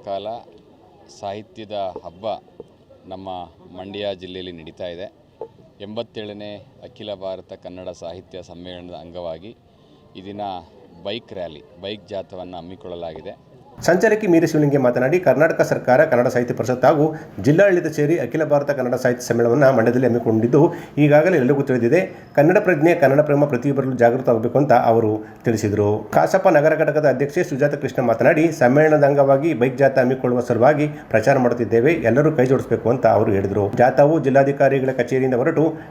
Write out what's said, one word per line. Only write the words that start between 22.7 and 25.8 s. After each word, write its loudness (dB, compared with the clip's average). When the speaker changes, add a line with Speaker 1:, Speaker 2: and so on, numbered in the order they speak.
Speaker 2:
ಕನ್ನಡ 4
ಪ್ರೇಮ 2
ಪ್ರತಿಯೊಬ್ಬರಲ್ಲೂ -2
ಜಾಗೃತವಾಗಬೇಕು 2
ಅಂತ 2
ಅವರು 2
ತಿಳಿಸಿದರು. -2